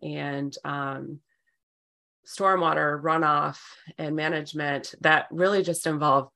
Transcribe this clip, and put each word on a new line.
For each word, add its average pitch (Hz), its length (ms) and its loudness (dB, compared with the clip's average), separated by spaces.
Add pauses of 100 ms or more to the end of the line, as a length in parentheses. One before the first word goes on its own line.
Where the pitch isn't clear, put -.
and, 143 520 -4 (100)
um, 139 560 -6 (1080)
stormwater 156 760 2
runoff 147 580 2 (400)
and 156 180 -4
management 151 840 -4
that 156 300 4
really 190 320 2
just 170 240 -4
involve 143 500 2